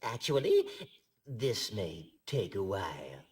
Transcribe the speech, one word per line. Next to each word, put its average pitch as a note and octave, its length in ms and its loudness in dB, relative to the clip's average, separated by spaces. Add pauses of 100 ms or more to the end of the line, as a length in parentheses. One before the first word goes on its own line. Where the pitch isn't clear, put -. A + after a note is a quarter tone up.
Actually, C#3+ 600 4 (600)
this B2 460 0
may E2 400 -6 (140)
take G#2+ 280 -2
a G2 80 0
while. D2 680 -4